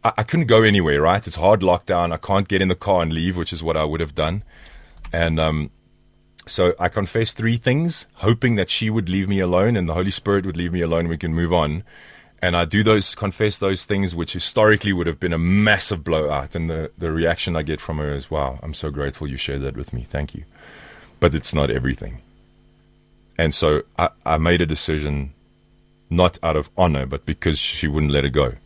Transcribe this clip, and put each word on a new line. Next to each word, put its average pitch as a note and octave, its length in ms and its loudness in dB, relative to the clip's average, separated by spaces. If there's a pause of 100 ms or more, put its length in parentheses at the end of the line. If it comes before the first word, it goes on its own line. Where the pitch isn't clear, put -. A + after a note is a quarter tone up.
I, A2+ 160 0
I A2 40 0
couldn't D#3+ 220 0
go A2+ 160 8
anywhere, F2+ 400 4
right? F2+ 240 4
It's E2 120 -10
hard F#2 240 4
lockdown. F2 520 2
I E2 40 -6
can't G2 300 -2
get F#2+ 140 0
in F#2+ 60 2
the F2+ 80 2
car F#2 260 2
and D#2+ 100 0
leave, E2+ 240 -2
which E2+ 160 -4
is E2 120 -8
what D#2+ 120 0
I D#2 100 0
would D#2 160 -2
have D2 120 -6
done. D#2+ 300 -2 (680)
And, E2 280 0
um, D#2 320 0 (760)
so F2+ 340 2
I F2+ 100 0
confessed A2 480 -4
three A#2 200 0
things, D3 480 -2 (120)
hoping A#2 360 2
that G2 160 -2
she A2 220 -2
would G#2+ 180 -2
leave F#2+ 180 0
me G2 120 0
alone F#2 360 2
and F2+ 140 -2
the D#2+ 60 -2
Holy F#2 160 0
Spirit G2+ 340 -2
would F2 120 -6
leave F2 160 -4
me F2+ 80 -2
alone E2 200 0
and E2+ 80 -2
we E2 80 -4
can D#2+ 160 -4
move E2+ 180 0
on. D#2+ 320 0 (580)
And F2 140 0
I E2+ 100 2
do G2+ 180 2
those, G#2+ 320 2
confess G#2 420 -2
those F#2+ 280 -2
things, G2 280 -2
which E2+ 200 -6
historically G#2 600 2
would E2+ 140 0
have D#2+ 120 -4
been E2+ 140 -2
a E2 60 -2
massive G2 640 2
blowout. D2+ 500 -2
And E2 160 -4
the, D#2+ 260 -6
the E2 160 -4
reaction E2 440 0
I D#2+ 80 -2
get D2 180 -6
from D#2 160 -6
her D2 160 -4
is, C#2 160 -8
"Wow, C#2 320 -4
I'm D#2 140 -10
so D2+ 160 -6
grateful C#2+ 340 -6
you C2+ 120 -8
shared C#2 260 -6
that C2+ 120 -6
with - 180 -10
me. A#1+ 140 -8
Thank D2 280 -8
you." - 80 -12 (760)
But E2+ 140 4
it's D#2 220 -4
not C#2+ 160 0
everything. B1 480 -4 (1160)
And D#2+ 200 0
so D2+ 260 2 (160)
I, E2+ 120 2 (160)
I D#2+ 120 2
made E2+ 240 4
a E2 60 2
decision, D2 680 -4 (760)
not F2 320 4
out D#2+ 120 2
of D2+ 220 -2
honor, D2 300 2
but D2 180 -8
because D#2+ 320 -2
she - 300 -4
wouldn't D2 240 0
let C#2+ 140 2
it C#2+ 80 0
go. C2+ 200 2 (120)